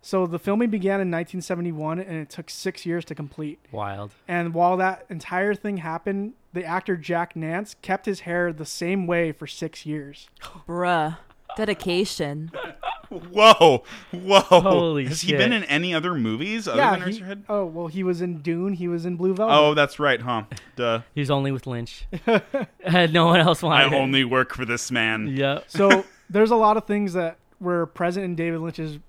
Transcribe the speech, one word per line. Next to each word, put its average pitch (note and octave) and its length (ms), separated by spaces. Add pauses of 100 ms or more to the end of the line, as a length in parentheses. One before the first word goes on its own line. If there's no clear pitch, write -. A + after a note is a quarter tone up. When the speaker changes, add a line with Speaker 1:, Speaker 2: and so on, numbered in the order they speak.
Speaker 1:
So F#3 240
the E3+ 140
filming A3 300
began G3 320
in F3+ 80
nineteen E3+ 320
seventy-one, E3 580
and F#3 180
it D3+ 120
took - 200
six - 360
years E3+ 200
to D#3 100
complete. D3+ 440 (120)
Speaker 2:
Wild. G2+ 400 (180)
Speaker 1:
And E3+ 240
while F3 240
that F#3 320
entire F#3 440
thing G3+ 240
happened, G3 560 (200)
the F3 100
actor F3+ 320
Jack E3+ 400
Nance E3 460
kept - 240
his G3 160
hair F3 320
the D#3 120
same F3+ 420
way E3+ 260
for D3+ 120
six - 400
years. D3 440 (380)
Speaker 3:
Bruh. E3+ 500 (400)
Dedication. F3 920 (580)
Speaker 4:
Whoa. F3 760 (280)
Whoa. F#3+ 280
Speaker 2:
Holy E3+ 680
Speaker 4:
Has D#3 140
he F3 80
Speaker 2:
shit. D3+ 80
Speaker 4:
been G#3 140
in G#3+ 140
any D#3+ 280
other E3+ 220
movies D#3 520
other C#3 100
Speaker 1:
Yeah, A#3 200
Speaker 4:
than F#3 140
Speaker 1:
he, A3 80
Speaker 4:
Eraserhead? G3+ 300
Speaker 1:
oh, G#3 160
well, E3 220
he F#3 160
was F3+ 180
in F3 200
Dune. E3+ 320
He F3 140
was E3+ 180
in F3+ 120
Blue F#3 160
Velvet. F3+ 200
Speaker 4:
Oh, D3+ 200
that's D3 260
right, C3+ 220
huh? A#2 220 (320)
Duh. A#2 260 (120)
Speaker 2:
He D3 60
was C#3 120
only C#3 200
with C3 160
Lynch. A#2+ 440
Speaker 1:
<laughs> F3+ 60
Speaker 2:
<laughs> F3+ 960
No E3 140
one E3+ 140
else D#3+ 220
wanted C3+ 220
Speaker 4:
I C3+ 40
Speaker 2:
it. C#3+ 120
Speaker 4:
only C3+ 240
work B2+ 300
for B2+ 120
this A#2+ 260
man. A2 360
Speaker 2:
Yep. C#3 400
Speaker 1:
So G3 380 (240)
there's G#3+ 220
a A#3+ 40
lot A3 220
of G#3+ 80
things G#3 280
that E3+ 240 (220)
were F3 280
present F3+ 380
in F3 100
David E3 260
Lynch's D#3+ 360 (120)